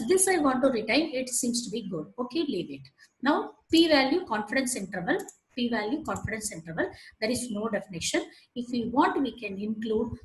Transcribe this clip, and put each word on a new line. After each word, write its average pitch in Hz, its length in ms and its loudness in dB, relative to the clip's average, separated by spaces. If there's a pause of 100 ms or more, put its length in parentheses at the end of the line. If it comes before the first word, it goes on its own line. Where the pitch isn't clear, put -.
this 370 200 6
I 370 100 4
want 262 240 4
to 269 80 6
retain, 247 460 2
it 254 140 -2
seems - 360 -2
to 180 60 -8
be 202 180 -6
good. 156 300 -6
Okay, 254 280 -2
leave 180 220 -2
it. 139 180 -14 (360)
Now, 330 300 2 (180)
p-value 320 560 6
confidence 247 480 -2
interval, 196 420 -2 (360)
p-value 233 520 -2
confidence 208 480 -6
interval, 175 360 -4 (300)
there 220 100 -2
is 240 220 -2
no 208 160 -4
definition. 202 560 -2 (320)
If 240 160 -8
we 233 180 -2
want, 294 320 2
we 233 160 -2
can 196 220 -8
include, 220 640 -2